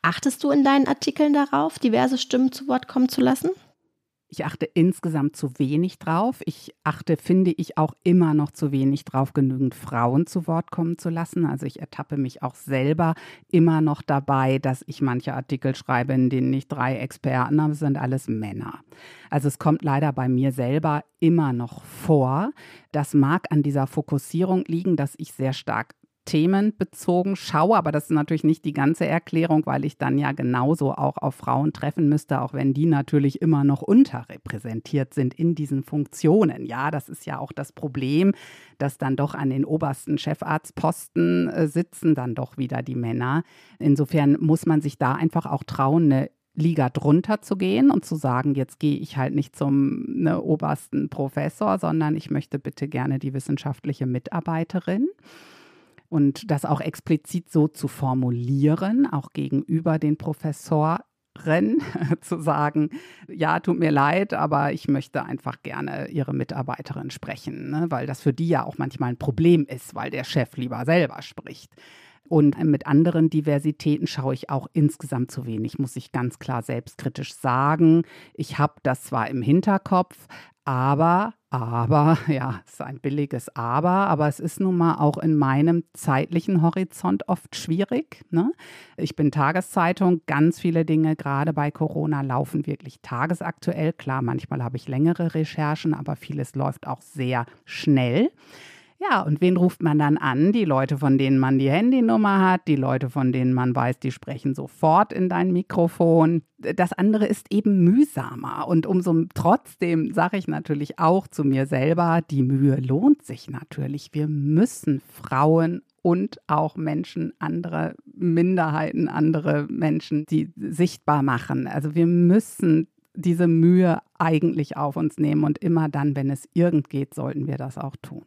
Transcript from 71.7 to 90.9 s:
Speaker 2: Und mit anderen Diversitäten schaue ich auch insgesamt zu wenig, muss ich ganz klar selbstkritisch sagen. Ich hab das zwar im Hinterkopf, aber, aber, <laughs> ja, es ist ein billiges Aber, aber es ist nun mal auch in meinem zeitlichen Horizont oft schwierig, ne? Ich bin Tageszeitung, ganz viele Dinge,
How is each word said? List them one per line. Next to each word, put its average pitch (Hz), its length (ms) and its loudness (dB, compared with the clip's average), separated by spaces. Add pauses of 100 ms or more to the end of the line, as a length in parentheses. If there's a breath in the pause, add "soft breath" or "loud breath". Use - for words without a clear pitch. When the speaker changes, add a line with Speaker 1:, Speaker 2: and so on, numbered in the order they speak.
Speaker 2:
Und 147 340 4
mit 147 220 2
anderen 160 460 4
Diversitäten 151 760 0
schaue 135 300 -4
ich - 160 -10
auch 139 220 -4
insgesamt 147 580 0
zu 123 160 -10
wenig, 110 320 -6
muss 131 160 -6
ich - 160 -14
ganz 123 260 -4
klar 120 240 -6
selbstkritisch - 720 -8
sagen. 160 720 4 (320 loud breath)
Ich - 240 -8
hab - 240 0
das 127 200 -2
zwar 117 260 -4
im 131 120 -4
Hinterkopf, 185 840 0 (380 loud breath)
aber, 156 680 2 (160)
aber, 123 720 2
<laughs> - 40 -4
ja, 131 380 -4
es - 80 -20
ist - 80 -16
ein 131 180 -12
billiges 143 560 -6
Aber, 127 340 0
aber 180 380 2
es 147 120 -2
ist - 200 -8
nun 185 180 2
mal 165 180 4
auch 147 220 2
in 160 180 2
meinem 147 480 4 (100)
zeitlichen 160 680 0
Horizont 185 680 -2
oft - 280 -6
schwierig, 196 720 -4
ne? 185 220 0 (440 loud breath)
Ich - 200 -8
bin 151 160 2
Tageszeitung, 175 920 0
ganz 151 340 2
viele 165 260 0
Dinge, 156 300 2